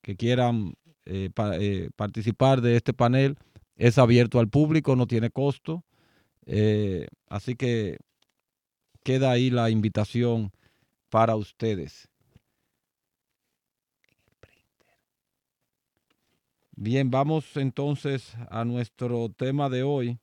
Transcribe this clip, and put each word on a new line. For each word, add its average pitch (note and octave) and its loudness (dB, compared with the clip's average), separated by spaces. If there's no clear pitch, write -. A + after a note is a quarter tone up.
que G2 -10
quieran, A#2+ 0
eh, F#2+ -6
pa-, G#2 -4
eh, G2 -4
participar A#2 0
de A#2+ 2
este A#2+ -2
panel. C3+ 2
Es A#2+ 4
abierto A#2+ 6
al A2+ 2
público, D3+ 2
no B2 2
tiene A2+ -2
costo. C#3+ -4
Eh, G#2 0
así A#2 -8
que A#2 -4
queda C3 0
ahí B2 2
la A#2 2
invitación A2 0
para A2+ 2
ustedes. G2+ -6
Bien, B2 0
vamos C#3+ -2
entonces C#3 -4
a A2+ -4
nuestro A#2+ -4
tema C#3 -2
de B2+ -2
hoy. B2+ -4